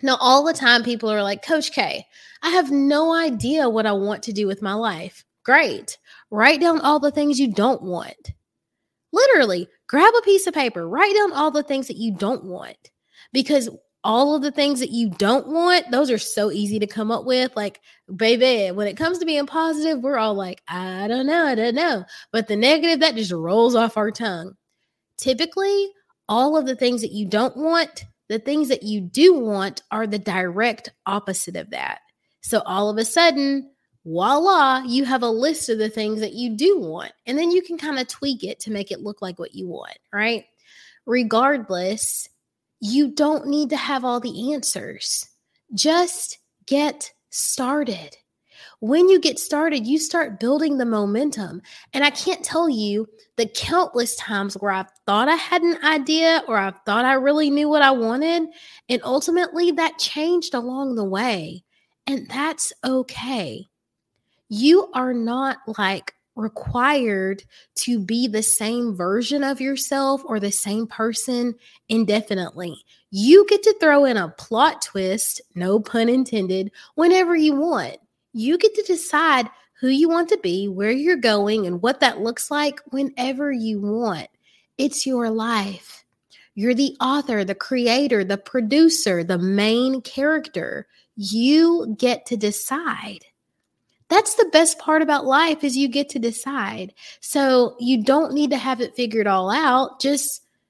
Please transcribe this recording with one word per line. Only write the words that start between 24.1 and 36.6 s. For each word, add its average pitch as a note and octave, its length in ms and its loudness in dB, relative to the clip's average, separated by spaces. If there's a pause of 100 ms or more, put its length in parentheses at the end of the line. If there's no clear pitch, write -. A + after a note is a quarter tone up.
tongue. F#3+ 440 -8 (640)
Typically, G4 720 -2 (380)
all B3+ 260 2
of D4+ 120 2
the C4 80 -2
things B3 260 0
that A3+ 100 -6
you G#3 160 -6
don't A3+ 300 0
want, D#4+ 480 -2 (240)
the A3 100 -4
things C#4+ 300 -2
that C4 140 -2
you G#3 180 -4
do D4 320 6
want G#3 480 -4 (100)
are G#3+ 160 -4
the G#3 120 -4
direct F#3+ 720 -4 (140)
opposite F#3+ 520 -6
of E3+ 140 -12
that. - 280 -8 (420)
So - 240 -2
all G3 240 -2
of G#3+ 80 -4
a A3+ 60 0
sudden, C#4 680 2 (340)
voila, C4 800 2
you B3+ 180 0
have B3+ 200 -2
a A#3 60 0
list C4+ 380 -2
of A3 120 -2
the G#3+ 100 -2
things G#3+ 320 -4
that G#3+ 120 -6
you A#3 220 -6
do E4+ 240 2